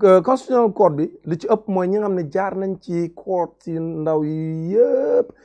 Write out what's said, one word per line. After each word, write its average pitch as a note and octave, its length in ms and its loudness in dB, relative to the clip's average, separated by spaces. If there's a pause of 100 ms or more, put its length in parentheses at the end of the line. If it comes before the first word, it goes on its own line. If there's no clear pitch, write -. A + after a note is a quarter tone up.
euh, F#3 160 8
Constitutional A#3+ 500 0
Court G#3 220 4
bi D#3 160 -2 (120)
li E3 140 -6
ci F3+ 100 -14
ëpp G#3+ 200 0
mooy F#3 200 -2
ñi G3 120 0
nga G#3 80 -2
xam G3 80 -2
ne F3+ 160 -2
jaar F#3+ 240 -4
nañ F#3+ 260 -6
ci E3+ 320 -4
court - 540 -6
yu E3 120 -6
ndaw D#3+ 440 -2
yi D#3+ 500 -4
yëpp C4 580 2 (140)